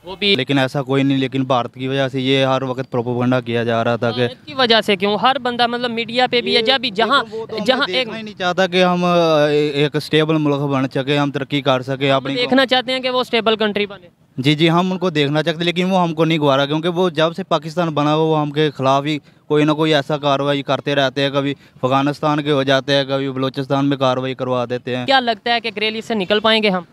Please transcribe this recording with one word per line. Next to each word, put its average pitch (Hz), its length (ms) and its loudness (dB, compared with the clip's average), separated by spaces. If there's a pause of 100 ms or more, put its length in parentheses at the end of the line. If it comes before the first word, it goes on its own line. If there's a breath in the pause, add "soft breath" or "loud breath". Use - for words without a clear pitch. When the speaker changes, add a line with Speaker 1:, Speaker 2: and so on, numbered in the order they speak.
Speaker 1:
वो 185 160 -12
भी 202 160 4
Speaker 2:
लेकिन 139 220 2
ऐसा 135 240 0
कोई 135 200 0
नहीं, 135 160 2
लेकिन 131 260 -2
भारत 123 340 -2
की 131 100 -6
वजह 135 200 -2
से 131 120 -4
ये 135 240 2
हर 131 200 0
वक्त 127 260 -6
प्रोपेगेंडा 123 500 0
किया 117 240 -2
जा 117 180 0
रहा 117 140 0
था 117 140 0
कि 117 100 -4
Speaker 1:
भारत 123 160 -2 (100)
की 302 80 -14
वजह 233 260 2
से 202 160 0
क्यों? 202 240 -2
हर 262 180 2
बंदा 240 280 -2
मतलब 240 240 -4
मीडिया 233 360 -2
पे 240 160 0
भी - 120 -2
है, - 20 2
Speaker 2:
ये 233 60 2
Speaker 1:
जब 254 180 2
भी 247 100 -4
जहाँ, 226 340 0
Speaker 2:
लेकिन 220 160 -10
वो 226 60 -10
तो 214 180 -6
Speaker 1:
जहाँ 254 160 2
Speaker 2:
हमने 277 120 -2
Speaker 1:
एक 254 60 0
Speaker 2:
देखना 220 180 -4
ही 226 60 -10
नहीं 214 120 -12
चाहता 180 320 0
कि 180 140 0
हम, 180 220 2
अ, 165 460 4
ए-, 147 280 2
एक 147 200 0
स्टेबल 151 380 2
मुल्क 147 220 2
बन 139 300 0
सके, 139 300 -2
हम 143 140 2
तरक्की 139 300 -4
कर 131 220 2
सके 135 260 -2
Speaker 1:
हम 135 80 4
Speaker 2:
अपनी 135 180 -2
Speaker 1:
देखना 262 300 2
चाहते 254 280 -2
हैं 262 100 -4
कि 254 60 -4
वो 254 160 -2
स्टेबल 220 320 0
कंट्री 208 300 -2
बने। 185 220 -18 (320)
Speaker 2:
जी, 143 140 2
जी, 151 120 2
हम 180 260 2
उनको 185 180 -2
देखना 151 320 0
चाहते 156 160 -2
हैं, 170 60 -4
लेकिन 175 260 0
वो 190 60 0
हमको 165 280 2
नहीं 160 160 0
गवारा, 139 260 4
क्योंकि 156 220 -2
वो 180 220 0
जब 160 220 0
से 196 100 -10
पाकिस्तान 165 480 -2
बना 147 220 0
हुआ, 160 120 2
वो 160 100 2
हमके 151 360 0
खिलाफ 135 340 2
ही 151 160 -4 (280 soft breath)
कोई 151 160 2
ना 151 80 2
कोई 156 200 0
ऐसा 147 240 0
कार्रवाई 139 460 0
करते 139 320 -2
रहते 135 260 0
हैं। 139 120 0
कभी 139 200 -2
अफगानिस्तान 143 880 -2
के 147 80 -4
हो 135 140 2
जाते 135 280 2
हैं, 139 140 2
कभी 135 240 -2
बलोचिस्तान 135 540 -2
में 143 140 0
कार्रवाई 131 360 0
करवा 127 320 -2
देते 123 300 -6
हैं। 123 100 -6
Speaker 1:
क्या 269 120 2
लगता 233 340 -2
है 233 80 0
कि 226 100 -6
ग्रे 208 200 -4
लिस्ट 220 180 -10
से 233 60 -2
निकल 208 260 0
पाएंगे 220 280 2
हम? 180 240 -2